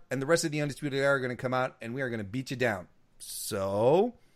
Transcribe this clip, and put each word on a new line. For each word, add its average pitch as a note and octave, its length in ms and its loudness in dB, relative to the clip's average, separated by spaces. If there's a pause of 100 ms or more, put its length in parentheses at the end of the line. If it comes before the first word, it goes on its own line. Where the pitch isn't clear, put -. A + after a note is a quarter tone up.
(100)
and C3 120 -2
the C3 40 -4
rest E3 180 4
of D#3+ 80 -2
the D3+ 80 -2
Undisputed C#3 400 -4
Era C#3 160 4
are C3 40 0
gonna B2+ 140 -2
come B2 200 -2
out, B2+ 260 0
and A#2 140 -10
we C#3 80 -4
are B2+ 80 -4
gonna A2+ 120 -4
beat A#2+ 300 -6
you C3 40 -6
down. G#2+ 300 0 (320)
So, A#2 960 2 (220)